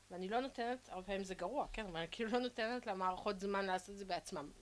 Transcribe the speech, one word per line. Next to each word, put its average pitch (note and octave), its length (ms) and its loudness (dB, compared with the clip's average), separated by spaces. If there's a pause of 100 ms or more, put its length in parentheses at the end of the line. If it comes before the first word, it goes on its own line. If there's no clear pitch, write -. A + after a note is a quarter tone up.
(100)
ואני F#3 180 -4
לא A3+ 120 4
נותנת, B3+ 520 -2
הרבה F#3 140 -6
פעמים G3 180 2
זה F#3 100 -2
גרוע, A3+ 380 0
כן? A3 140 -2
אבל E3+ 120 -4
אני E3 120 0
כאילו A3 200 0
לא B3 80 6
נותנת B3 480 0
למערכות F#3+ 540 2
זמן G3 260 2
לעשות F#3 240 2
את G3+ 80 -8
זה G3+ 60 -6
בעצמם. E3+ 460 -2 (120)